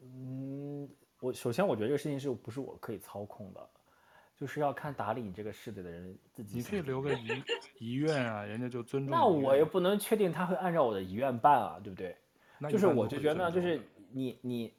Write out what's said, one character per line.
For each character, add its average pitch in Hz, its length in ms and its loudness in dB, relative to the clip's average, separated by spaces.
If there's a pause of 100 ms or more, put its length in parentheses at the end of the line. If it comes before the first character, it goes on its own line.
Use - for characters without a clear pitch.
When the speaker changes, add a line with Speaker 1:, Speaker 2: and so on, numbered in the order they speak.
Speaker 1:
嗯， 135 840 -8 (320)
我， 123 140 -2
首 120 180 -2
先 180 140 2
我 160 100 2
觉 107 60 -2
得 104 60 0
这 139 60 2
个 143 40 2
事 - 60 -4
情 143 160 -2
是 139 100 -4
不 120 220 -6
是 127 80 -8
我 127 180 -8
可 - 160 -10
以 95 60 -8
操 101 260 -10
控 98 300 -14
的， - 140 -18 (680)
就 143 80 -8
是 135 140 -6
要 143 120 2
看 143 220 -6
打 107 200 -2
理 123 100 -6
你 98 100 -8
这 104 100 -10
个 107 80 -8
事 - 200 -12
子 98 100 -10
的 87 80 -10
人 90 260 -14 (160)
自 120 120 -14
己 104 180 -6
想 185 220 -4
怎 - 20 -10
么 135 60 -4
样。 131 120 -4
Speaker 2:
你 - 0 -
可 143 60 -2
以 135 80 0
留 117 80 -10
个 113 100 -4
遗-， 135 80 -8 (360)
遗 117 140 -6
愿 143 380 2
啊， 104 120 -4
人 107 180 -6
家 123 80 -4
就 120 140 -6
尊 139 240 -2
重 147 80 0
遗 330 40 6
愿。 - 0 -
Speaker 1:
那 302 60 8 (240)
我 135 60 8
也 156 100 8
不 170 140 0
能 185 180 4
确 202 180 0
定 202 160 4
他 165 140 -2
会 180 100 0
按 175 160 0
照 165 120 6
我 117 100 2
的 95 80 -2
遗 92 120 -6
愿 123 260 0
办 143 200 8
啊， 87 240 -2
对 104 80 -12
不 90 60 -12
对？ 90 180 -8 (440)
Speaker 2:
那 147 100 -6
一 147 40 -6
般 202 80 4
都 202 80 8
会 156 40 6
尊 - 0 -
重 131 40 4
的。 - 20 4
Speaker 1:
就 - 0 -
是 - 0 -
我 104 80 2
就 143 120 -2
觉 151 140 2
得 175 160 0
呢， - 20 -4
就 180 80 0
是 170 220 0 (300)
你， 127 300 -6
你， 120 380 -6